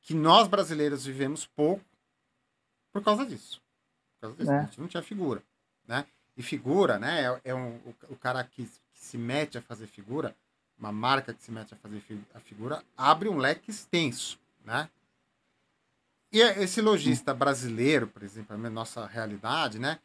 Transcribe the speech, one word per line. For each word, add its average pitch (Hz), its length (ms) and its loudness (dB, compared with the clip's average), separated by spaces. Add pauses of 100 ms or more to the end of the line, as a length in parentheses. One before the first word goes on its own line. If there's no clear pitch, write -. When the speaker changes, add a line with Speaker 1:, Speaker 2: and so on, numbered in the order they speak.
Speaker 1:
Que - 140 -10
nós 170 340 8
brasileiros 151 580 0
vivemos 135 400 -4
pouco 170 380 0 (1080)
por 202 100 -4
causa 214 240 2
disso. - 360 -14 (520)
Por - 140 -14
causa 123 80 -14
disso, 151 160 0
Speaker 2:
É. 139 60 4
Speaker 1:
a 147 40 0
gente - 180 -8
não 165 80 -10
tinha 170 140 -6
figura, 156 400 -4 (440)
né? 131 200 -6 (300)
E 123 60 -14
figura, 131 560 2
né, 139 260 -2 (200)
é, 131 60 -8
é 127 40 -4
um, 123 220 -8
o, 117 180 -18 (160)
o 131 60 -14
cara 127 260 -4
que, 123 220 -10
que - 340 -20
se - 200 -16
mete 131 400 -4
a 110 40 -12
fazer 113 240 -18
figura, 110 480 -8 (440)
uma 107 120 -8
marca 123 440 0
que - 80 -20
se 120 100 -14
mete 110 220 -14
a - 20 -20
fazer 104 240 -14
fi-, 104 240 -14 (100)
a 113 60 -20
figura, 117 420 -10 (140)
abre 160 320 4
um 190 80 -2
leque 143 340 0
extenso, - 680 -4 (260)
né? 127 240 -4 (1400)
E 214 100 6
é, 202 200 6
esse 190 180 0
lojista 143 520 2
Speaker 2:
Hum. 127 40 -2
Speaker 1:
brasileiro, 127 720 2
por 104 140 -18
exemplo, 104 340 -14
a 113 140 -8
nossa 110 360 -10
realidade, 110 720 -4
né? 143 260 -6